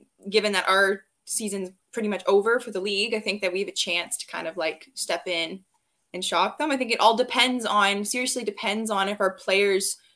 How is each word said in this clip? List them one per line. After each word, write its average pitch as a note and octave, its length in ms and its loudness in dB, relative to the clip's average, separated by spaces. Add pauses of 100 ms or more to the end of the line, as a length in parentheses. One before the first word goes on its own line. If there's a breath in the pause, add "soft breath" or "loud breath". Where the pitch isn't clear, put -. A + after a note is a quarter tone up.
(280)
given G#3 240 2
that F#3 160 0
our G3 360 2 (200)
season's G3 460 -6 (220)
pretty G#3+ 160 -2
much F#3 180 -4
over G#3 340 4
for A#3+ 100 -10
the F#3+ 100 -4
league, G3+ 340 0
I G#3+ 60 -2
think G#3 200 -4
that F3+ 120 0
we F#3+ 80 -2
have G3 80 -4
a F3 40 -10
chance - 460 -4
to - 80 -12
kind E3 200 -8
of, E3 100 -8
like, D#3+ 380 -6
step - 320 -4
in E3+ 340 -4 (540)
and F#3 100 -8
shock F#3 340 0
them. D4+ 120 -2
I C4+ 60 2
think A#3+ 160 -4
it - 80 0
all - 160 6
depends B3 500 0
on, G3+ 380 2
seriously B3+ 400 -4
depends G#3+ 460 -4
on G3 180 0
if G#3 120 -4
our F#3+ 120 2
players G3 640 2 (200 soft breath)